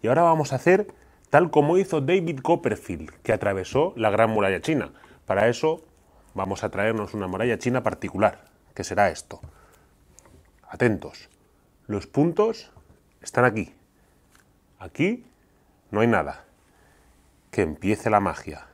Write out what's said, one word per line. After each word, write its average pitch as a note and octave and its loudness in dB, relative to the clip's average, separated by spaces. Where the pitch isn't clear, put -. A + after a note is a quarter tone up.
Y - -4
ahora C3+ 4
vamos D#3+ 2
a B2+ -4
hacer F#3+ 4
tal D#3+ 4
como D#3 4
hizo E3+ 0
David E3 0
Copperfield, G#2 -2
que A2+ 0
atravesó G#2 -2
la A2 2
Gran A2 4
Muralla G2 0
China. C3 -2
Para G2+ 2
eso D#3 -2
vamos F#2+ -6
a G#2+ -4
traernos G#2+ -4
una G2+ -6
muralla G#2 -2
china B2 -2
particular, - -2
que G2+ -10
será G2+ 2
esto. - -12
Atentos, - -2
los G#2 -6
puntos E3+ 0
están - 2
aquí. A2 -2
Aquí F3 -4
no G#2 0
hay A#2 4
nada. E2 -2
Que - -2
empiece F#2+ -2
la G#2 6
magia. D#2+ -6